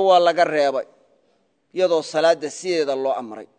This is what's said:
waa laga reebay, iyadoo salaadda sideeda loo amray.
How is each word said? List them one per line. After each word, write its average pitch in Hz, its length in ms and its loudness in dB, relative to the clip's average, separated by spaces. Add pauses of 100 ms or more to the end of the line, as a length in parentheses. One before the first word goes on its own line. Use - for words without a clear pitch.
waa 180 140 6
laga 170 260 2
reebay, 143 420 -2 (880)
iyadoo 170 260 0
salaadda 156 480 0
sideeda 156 460 -4
loo 131 180 -4
amray. 110 340 -10 (120)